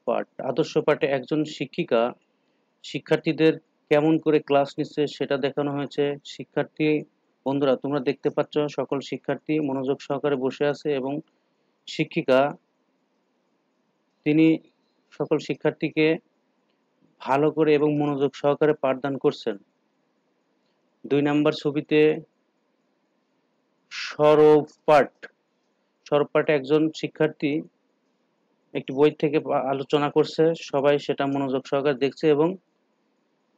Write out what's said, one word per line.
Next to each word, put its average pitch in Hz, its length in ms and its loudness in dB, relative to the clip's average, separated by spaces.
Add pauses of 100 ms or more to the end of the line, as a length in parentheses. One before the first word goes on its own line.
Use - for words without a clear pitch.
পাঠ। 107 360 -4
আদর্শ 135 380 -4
পাঠে 151 280 0
একজন 139 380 -2
শিক্ষিকা 131 680 -2 (720)
শিক্ষার্থীদের 156 760 0 (300)
কেমন 156 300 4
করে 151 220 2
class 139 380 0
নিচ্ছে 147 280 -4
সেটা 139 300 -4
দেখানো 143 360 -4
হয়েছে। 143 520 -4
শিক্ষার্থী 151 800 -4 (440)
বন্ধুরা, 135 300 0
তোমরা 143 240 -4
দেখতে 135 300 -4
পাচ্ছ 147 280 -4 (120)
সকল 135 300 -6
শিক্ষার্থী 139 600 -6
মনোযোগ 135 400 -4
সহকারে 143 360 -4
বসে 131 300 -4
আছে 147 280 -4
এবং 139 260 -6 (680)
শিক্ষিকা 147 680 0 (1700)
তিনি 160 340 4 (520)
সকল 147 280 -4
শিক্ষার্থীকে 156 800 -2 (1000)
ভালো 143 320 0
করে 151 240 2
এবং 147 240 0
মনোযোগ 143 360 -2
সহকারে 147 380 0
পাঠদান 131 460 -4
করছেন। 123 380 -4 (1500)
দুই 139 160 0
নম্বর 151 300 2
ছবিতে 151 680 0 (1700)
সরব 151 760 6 (220)
পাঠ। 151 240 6 (1000)
সরব 147 240 2
পাঠে 156 200 0
একজন 151 440 0
শিক্ষার্থী 151 680 -4 (1120)
একটি 139 180 -8
বই 147 180 4
থেকে 151 300 -2
পা-, 135 300 -2
আলোচনা 139 400 -2
করছে, 156 440 2
সবাই 143 440 0
সেটা 143 280 -4
মনোযোগ 139 400 -4
সহকারে 139 320 -2
দেখছে 135 300 -2
এবং 156 280 2 (1000)